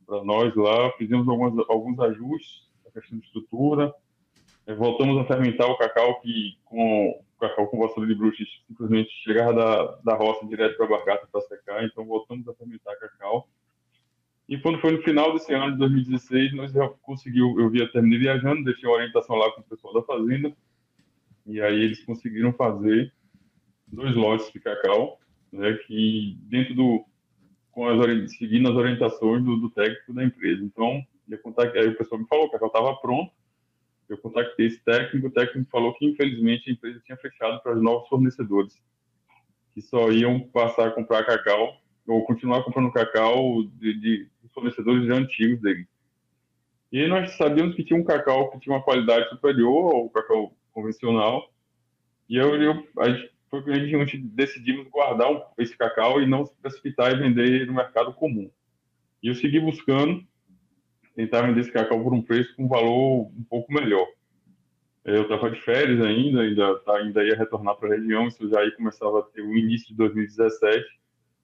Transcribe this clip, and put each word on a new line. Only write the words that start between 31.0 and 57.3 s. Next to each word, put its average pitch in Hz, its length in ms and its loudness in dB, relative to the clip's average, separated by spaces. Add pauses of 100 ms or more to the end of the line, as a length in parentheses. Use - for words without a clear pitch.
eu 107 80 -12
contact-, 117 400 -2
aí 113 120 4
o 113 60 -4
pessoal 113 240 -6
me 113 80 -8
falou 151 220 2
que - 60 -8
o - 40 -2
cacau - 120 -2
tava 117 240 0
pronto, 123 360 -4 (800)
eu 104 80 -10
contactei 117 480 -2
esse 113 180 -2
técnico, 127 440 0
o 127 40 -6
técnico 127 380 -2
falou 120 240 0
que, 147 140 -2
infelizmente, 127 640 0
a - 20 0
empresa 120 320 -12
tinha 127 120 -18
fechado 117 440 -6
para 120 140 -2
os 113 80 2
novos 120 260 0
fornecedores, 120 720 0 (920)
que 107 80 -16
só 117 260 0
iam 120 300 4
passar 117 480 0
a 110 40 -2
comprar 110 320 -2
cacau, 110 540 0 (300)
ou 113 180 0
continuar 123 380 -2
comprando 127 280 -2
cacau 117 720 2
de, 110 320 -4
de, 107 340 -2 (140)
dos - 100 -20
fornecedores 120 540 0
já 120 80 0
antigos 120 480 0
dele. 92 260 -2 (1040)
E 131 100 -2
aí 160 60 0
nós 180 260 0
sabíamos 160 420 2
que 160 80 -4
tinha 165 160 2
um 170 40 0
cacau 139 460 2
que 131 100 -16
tinha 139 160 -4
uma 135 60 -2
qualidade 117 480 2
superior 139 640 2
ao 117 160 0
cacau 110 420 0 (200)
convencional, 110 800 -2 (720)
e 117 80 -4
eu, 143 200 4
eu, 151 320 0 (100)
a 120 140 2
gente, - 200 -6 (160)
foi 139 140 -8
que 143 80 -8
a 139 60 0
gente 143 420 0
decidimos 131 720 -4
guardar 139 440 2
um, 147 80 0 (200)
esse 117 180 -4
cacau 117 420 2
e 135 60 4
não 135 220 2
se - 80 -20
precipitar 131 580 -2
e 135 60 0
vender 127 480 2